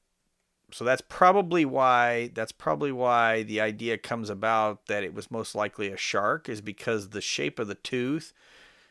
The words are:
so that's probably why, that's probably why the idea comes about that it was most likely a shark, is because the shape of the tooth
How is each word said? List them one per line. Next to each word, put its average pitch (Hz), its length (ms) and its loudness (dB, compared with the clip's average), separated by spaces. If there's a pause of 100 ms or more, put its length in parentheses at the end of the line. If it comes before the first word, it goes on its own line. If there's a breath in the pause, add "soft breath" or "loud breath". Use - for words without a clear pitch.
(720)
so - 120 -12
that's 127 240 2
probably 180 560 4
why, 120 720 4
that's 113 160 -4
probably 147 400 -2
why 117 540 2
the 107 160 -2
idea 110 360 -2
comes 113 340 -6
about 107 560 0
that 104 180 -2
it 82 100 -8
was 101 160 -12
most 113 240 -8
likely 104 380 -2
a 95 40 -10
shark, 110 520 -2
is 107 120 -8
because 104 500 -6
the 101 100 -8
shape 143 400 -4
of 107 80 -4
the 98 80 -8
tooth 131 560 -4 (580 soft breath)